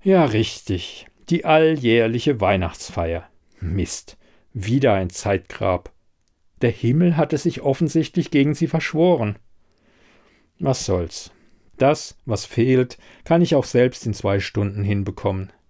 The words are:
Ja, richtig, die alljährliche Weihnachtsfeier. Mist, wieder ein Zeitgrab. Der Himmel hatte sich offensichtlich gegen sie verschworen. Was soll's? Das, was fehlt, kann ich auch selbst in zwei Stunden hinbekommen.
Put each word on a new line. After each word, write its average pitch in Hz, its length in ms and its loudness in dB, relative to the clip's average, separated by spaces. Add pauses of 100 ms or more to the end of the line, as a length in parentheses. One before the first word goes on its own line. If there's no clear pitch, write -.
Ja, 190 220 6
richtig, - 800 -4 (220)
die 170 160 0
alljährliche 123 960 2
Weihnachtsfeier. 85 840 -2 (320)
Mist, - 580 -6 (360)
wieder 117 400 2
ein 95 160 0
Zeitgrab. - 840 -4 (720)
Der 120 100 2
Himmel 151 460 2
hatte 156 200 0
sich - 240 -4
offensichtlich 151 720 -2
gegen 143 220 2
sie 160 140 -2
verschworen. 156 680 0 (1200)
Was 127 280 -2
soll's? 87 460 -4 (460)
Das, 143 480 0
was 110 200 -4
fehlt, 127 520 0 (280)
kann 170 160 4
ich 165 140 2
auch 131 100 2
selbst 127 400 0
in 113 80 -2
zwei 101 260 -2
Stunden 101 420 -4
hinbekommen. 98 680 -4 (180)